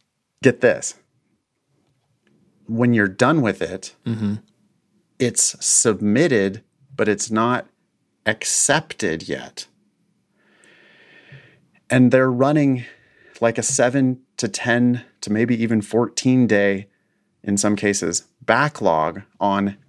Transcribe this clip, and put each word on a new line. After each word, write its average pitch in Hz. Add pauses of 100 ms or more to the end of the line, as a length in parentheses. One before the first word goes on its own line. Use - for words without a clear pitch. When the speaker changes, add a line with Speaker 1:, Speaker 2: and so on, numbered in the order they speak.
(420)
Speaker 1:
get 123
this. - (1700)
When 117
you're 104
done 131
with 101
it, - (100)
Speaker 2:
Mm-hmm. 107 (840)
Speaker 1:
it's -
submitted, 107 (320)
but 107
it's 101
not 117 (600)
accepted 110
yet. - (2250)
And 127
they're 131
running, 135 (560)
like, 117
a 117
seven 127 (160)
to 117
ten 120 (200)
to 104
maybe 113
even 113
fourteen 120
day, 101 (560)
in 101
some 104
cases, 98 (180)
backlog 98 (180)
on 101 (120)